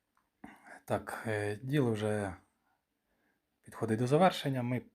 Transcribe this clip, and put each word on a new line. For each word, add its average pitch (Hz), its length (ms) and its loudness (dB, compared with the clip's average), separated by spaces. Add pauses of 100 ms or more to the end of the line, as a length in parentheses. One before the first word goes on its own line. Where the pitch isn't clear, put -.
(840)
Так, - 420 -4
е, 104 360 -2
діло 131 280 2
вже 104 440 -2 (1300)
підходить 110 380 -2
до 123 80 2
завершення. 143 560 4
Ми 123 180 -2 (140)